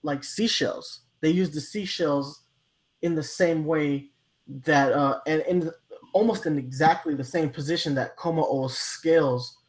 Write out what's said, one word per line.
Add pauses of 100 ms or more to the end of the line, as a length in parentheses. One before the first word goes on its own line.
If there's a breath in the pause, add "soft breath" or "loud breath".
like,
seashells. (200)
They
use
the
seashells (600)
in
the
same
way (360)
that,
uh,
and
in (420)
almost
in
exactly
the
same
position
that
Kommo-O's
scales (100)